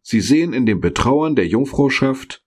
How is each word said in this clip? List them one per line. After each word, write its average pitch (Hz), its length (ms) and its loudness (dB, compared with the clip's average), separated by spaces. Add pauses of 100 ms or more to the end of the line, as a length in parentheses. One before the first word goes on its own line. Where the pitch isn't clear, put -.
Sie - 200 -2
sehen 151 320 2
in 120 140 0
dem 104 140 0
Betrauern 143 540 0
der 92 140 0
Jungfrauschaft 135 1000 -2